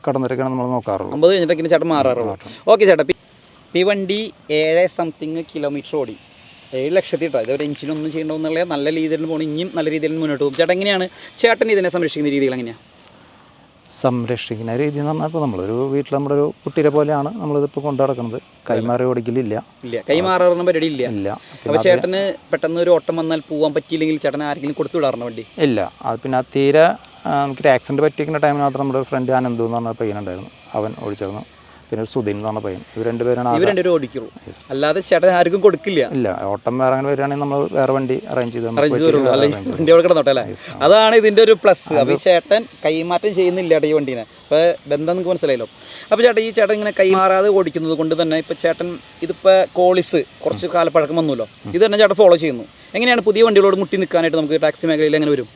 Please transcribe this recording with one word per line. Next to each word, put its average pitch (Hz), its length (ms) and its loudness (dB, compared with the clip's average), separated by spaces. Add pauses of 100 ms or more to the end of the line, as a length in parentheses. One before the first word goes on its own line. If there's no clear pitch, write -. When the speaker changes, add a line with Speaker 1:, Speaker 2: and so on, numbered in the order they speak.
Speaker 1:
കടന്നിട്ടൊക്കെയാണ് 131 440 -2
നമ്മൾ 123 140 -4
നോക്കാറുള്ളൂ. 107 480 -6
Speaker 2:
അമ്പത് 160 160 6
കഴിഞ്ഞിട്ടൊക്കെയാണ് 165 400 0
ചേട്ടൻ 160 160 2
മാറാറുള്ളൂ. 131 400 0
Speaker 1:
മാറാറുള്ളൂ. - 460 -2
Speaker 2:
ഓക്കെ 220 120 6
ചേട്ടാ, 165 180 6
ഇപ്പൊ - 760 -6
ഈ 180 40 2
വണ്ടി 202 500 -2 (180)
ഏഴ് 156 360 2
something 160 580 -6 (100)
കിലോമീറ്റർ 147 420 -6
ഓടി. 113 200 -6 (580)
ഏഴ് 143 220 -2
ലക്ഷത്തി 160 260 -2
കേട്ടോ, 143 180 -2
ഇതൊരു 135 240 -4
എഞ്ചിൻ 147 260 -8
ഒന്നും 156 220 -8
ചെയ്യണമെന്നുള്ള 160 520 -4
നല്ല 151 280 -4
രീതിയിൽ 160 320 -4
പോകണം, 160 180 -6
ഇനിയും 160 320 -6
നല്ല 156 160 -2
രീതിയിൽ 156 260 -4
മുന്നോട്ട് 147 280 -4
പോകും. 139 120 -4
ചേട്ടാ, 165 160 0
എങ്ങനെയാണ് 185 360 -2 (300)
ചേട്ടൻ 226 320 2
ഇതിനെ 190 180 2
സംരക്ഷിക്കുന്ന 151 420 -2
രീതികൾ 139 220 0
എങ്ങനെയാ? 117 220 -8 (1300)
Speaker 1:
സംരക്ഷിക്കുന്ന 117 760 -4
രീതി 147 220 -2
എന്ന് 147 120 -4
പറഞ്ഞാൽ 156 160 -4
ഇപ്പൊ 160 140 -4
നമ്മളൊരു 104 320 -4
വീട്ടിൽ 135 420 -4
നമ്മുടെ 143 200 -2
ഒരു 147 200 0 (100)
കുട്ടീനെ 151 240 0
പോലെയാണ് 147 520 -2
നമ്മളിതിപ്പോ 143 440 -4
കൊണ്ടു 139 180 -2
നടക്കുന്നത്. 123 400 -4 (280)
കൈമാറി 120 340 -2
ഓടിക്കലില്ല. 120 600 -4 (200)
Speaker 2:
ഇല്ല, 117 260 -8
കൈമാറാറുള്ള 180 520 2
പരിപാടി 165 240 0
ഇല്ല. 127 220 -4
Speaker 1:
ഇല്ല. 101 200 -4
Speaker 2:
അപ്പൊ - 340 -10
Speaker 1:
പിന്നെ 147 160 0
അത് - 60 0
Speaker 2:
ചേട്ടന് 185 500 0 (180)
പെട്ടെന്ന് 165 280 -2
ഒരു 175 100 2
ഓട്ടം 165 260 2
വന്നാൽ 160 340 -4
പോവാൻ 151 240 0
പറ്റിയില്ലെങ്കിൽ 156 440 -2
ചേട്ടൻ 147 240 -4
ആർക്കെങ്കിലും 143 320 -6
കൊടുത്തു 156 220 -6
വിടാറുണ്ടോ 123 300 -2
വണ്ടി? 113 200 -12 (120)
Speaker 1:
ഇല്ല, 120 340 0 (100)
അത് 117 160 -4
പിന്നെ 131 200 -4
ആ - 20 2
തീരെ, 139 440 2 (420)
ആ, 143 180 -2
നമുക്ക് 135 160 -8
ഒരു 151 80 2
ആക്സിഡന്റ് 139 340 0
പറ്റിയിരിക്കുന്ന 151 360 -2
ടൈമിൽ 143 200 0
മാത്രം 139 220 -2
നമ്മുടെ 135 220 -2
ഫ്രണ്ട് 127 300 -4
അനന്തു 123 300 -2
എന്ന് 117 120 -4
പറഞ്ഞ 117 160 -4
പയ്യനുണ്ടായിരുന്നു, 101 600 -8 (240)
അവൻ 110 280 -4
ഓടിച്ചിരുന്നു. 104 420 -8 (460)
പിന്നെ 110 140 -6
ഒരു - 60 -12
സുധീൻ 104 260 -4
എന്ന് 104 100 -8
പറഞ്ഞ 107 120 -4
പയ്യൻ, 98 220 -8 (160)
ഇവർ 110 100 -4
രണ്ടുപേരാണ് 120 420 -2
Speaker 2:
ഇവർ 120 80 2
Speaker 1:
ആകെ 190 100 2
Speaker 2:
രണ്ടുപേരും 185 260 0
ഓടിക്കുള്ളൂ. 127 380 -4 (180)
Speaker 1:
യെസ്. - 80 -18 (140)
Speaker 2:
അല്ലാതെ 147 300 0
ചേട്ടൻ 170 280 2
ആർക്കും 175 320 2
കൊടുക്കില്ല. 170 520 2
Speaker 1:
ഇല്ല, 117 300 -2
ഓട്ടം 104 360 -4
വേറെ 131 140 2
അങ്ങനെ 135 160 -2
വരികയാണെങ്കിൽ 143 340 -2
നമ്മൾ 143 300 -2
വേറെ 131 200 2
വണ്ടി 131 360 -2
അറേഞ്ച് 123 240 -4
ചെയ്ത് 117 140 -6
നമുക്ക് 117 140 -2
Speaker 2:
അറേഞ്ച് 147 140 2
ചെയ്ത് 156 120 0
Speaker 1:
പറ്റിയ 151 120 4
Speaker 2:
തരുള്ളൂ, 135 40 2
Speaker 1:
വേറെ 127 100 2
Speaker 2:
അല്ലെങ്കിൽ 147 240 2
Speaker 1:
വണ്ടി - 240 -8
Speaker 2:
വണ്ടി 160 120 4
അവിടെ 170 100 8
കിടന്നോട്ടെ 160 280 4
അല്ലേ? 120 180 0
Speaker 1:
യെസ്. 101 360 -8
Speaker 2:
അതാണ് 220 320 6
ഇതിന്റെ 214 260 6
ഒരു 220 100 6
പ്ലസ്. 185 400 2
അപ്പൊ 139 200 2
ഈ - 20 4
Speaker 1:
അത് 143 60 -2
Speaker 2:
ചേട്ടൻ 190 440 2 (200)
കൈമാറ്റം 170 500 -2
ചെയ്യുന്നില്ല 175 520 2
ഈ 151 60 2
വണ്ടീനെ. 135 280 -2
അപ്പൊ - 360 -4 (300)
ബന്ധം 147 200 -2
നിങ്ങൾക്ക് 175 220 -2
മനസ്സിലായല്ലോ. 143 380 -2 (440)
അപ്പൊ 214 140 2
ചേട്ടാ, 226 160 4
ഈ 226 100 -4
ചേട്ടൻ 208 240 2
ഇങ്ങനെ 208 260 -2
കൈമാറാതെ 190 480 4
ഓടിക്കുന്നത് 160 500 0
കൊണ്ട് 160 240 -2
തന്നെ 160 140 0
ഇപ്പൊ 160 180 -4
ചേട്ടൻ 175 440 -4 (240)
ഇതിപ്പോ 185 280 0 (220)
കോളിസ് 180 520 2 (200)
കുറച്ച് 156 220 -2
കാലപ്പഴക്കം 160 500 2
വന്നല്ലോ, 135 320 -2 (260)
ഇത് 196 120 4
തന്നെ 208 120 0
ചേട്ടൻ 202 160 4
ഫോളോ 175 220 8
ചെയ്യുന്നു. 135 280 -4 (300)
എങ്ങനെയാണ് 240 260 2
പുതിയ 208 220 2
വണ്ടികളോട് 196 340 6
മുട്ടി 196 200 -2
നിൽക്കാനായിട്ട് 165 400 0
നമുക്ക് 156 260 0
ടാക്സി 156 240 -2
മേഖലയിൽ 156 300 2
എങ്ങനെ 151 160 2
വരും? 127 220 -2